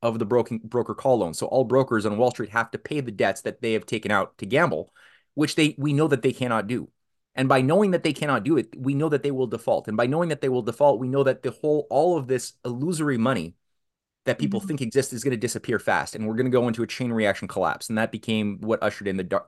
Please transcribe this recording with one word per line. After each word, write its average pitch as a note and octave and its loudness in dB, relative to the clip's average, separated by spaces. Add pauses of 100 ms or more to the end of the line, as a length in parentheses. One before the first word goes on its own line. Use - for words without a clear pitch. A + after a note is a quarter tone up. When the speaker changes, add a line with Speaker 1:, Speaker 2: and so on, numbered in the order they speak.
Speaker 1:
of A2+ 0
the A2+ -2
broken, A2+ 2
broker A2+ -4
call B2+ 2
loans. E2+ -2
So - -4
all C3 2
brokers A#2+ 2
on G#2 -2
Wall B2 2
Street A#2 -6
have A#2 -2
to - -8
pay D3+ -6
the B2 -6
debts G2 0
that G#2+ -6
they A2+ -2
have G#2+ -2
taken G#2+ -4
out G2 0
to A2 -8
gamble, A2 0 (400)
which D3 0
they, D3+ 2
we D3 -2
know D3 4
that C3+ 2
they C3 2
cannot A2+ -2
do. G#2+ -4 (480)
And C3 2
by C3+ 6
knowing F#3 4
that E3+ 2
they D#3+ 2
cannot C#3 0
do D3+ 2
it, - 0
we C3+ -2
know D3+ 0
that C#3 2
they C#3+ -2
will C3 0
default. A2+ -2
And A2 -2
by A#2+ 4
knowing D#3+ 0
that C#3+ -4
they C#3 0
will B2 0
default, C3+ 4
we C3 -4
know C3+ 2
that C3 0
the B2+ -4
whole, D3+ -2
all E3 2
of C#3 -4
this B2 -4 (100)
illusory D3 -2
money A2+ 0 (680)
that B2+ 0
people G#2 -2
Speaker 2:
Mm-hmm. - -6
Speaker 1:
think D3+ -4
exists B2+ 0
is A2+ -8
gonna B2+ 0
disappear A2+ -4
fast. F2 -2
And G#2+ -6
we're A2 -4
gonna B2 0
go B2 4
into A#2 -2
a A2 -2
chain A#2+ -6
reaction G#2 0
collapse. - -2
And A2 -2
that A2 0
became G#2+ -4
what A2 -2
ushered G#2 -2
in F#2+ -2
the, F#2 -2